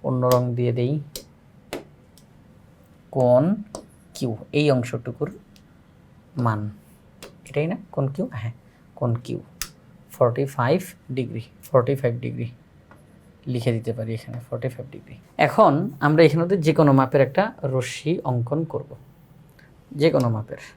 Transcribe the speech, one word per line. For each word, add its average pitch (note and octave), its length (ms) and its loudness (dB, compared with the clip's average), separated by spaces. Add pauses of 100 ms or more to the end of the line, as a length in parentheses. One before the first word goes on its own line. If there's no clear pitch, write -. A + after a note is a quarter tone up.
অন্য B2+ 140 0 (120)
রং B2 80 4 (160)
দিয়ে B2 200 0
দেই, B2 140 0 (2250)
কোণ B2+ 280 6 (720)
কিউ, B2 140 -4 (280)
এই D3+ 160 4
অংশটুকুর A#2+ 560 -4 (1120)
মান A2 160 0 (880)
এটাই D3 240 -4
না B3 40 -6 (180)
কোণ C#3+ 100 -2 (100)
কিউ? - 120 -6 (140)
হ্যাঁ, A#2 140 -8 (440)
কোণ A#2+ 120 -2 (140)
কিউ - 140 -8 (760)
ফর্টি B2 280 2 (120)
ফাইভ A#2+ 220 2 (400)
ডিগ্রি, A2+ 240 -6 (260)
ফর্টি C3 320 4
ফাইভ A#2+ 120 0 (120)
ডিগ্রি A#2+ 220 -6 (1040)
লিখে A#2+ 240 -2
দিতে A2+ 200 -6
পারি A2 220 -6
এখানে, A#2 200 -12 (100)
ফর্টি A#2+ 260 -6
ফাইভ - 200 -14
ডিগ্রি। - 200 -20 (320)
এখন F3+ 260 6 (340)
আমরা D3+ 200 4
এখানে D#3+ 180 4 (220)
যে D#3+ 120 4
কোনো D3+ 200 8
মাপের C3+ 280 4
একটা F#3 180 0 (300)
রশ্মি C3 380 -4 (180)
অঙ্কন B2 300 -2 (120)
করব, - 180 -8 (1120)
যে D#3+ 140 4
কোনো B2+ 220 2
মাপের। - 240 -10 (160)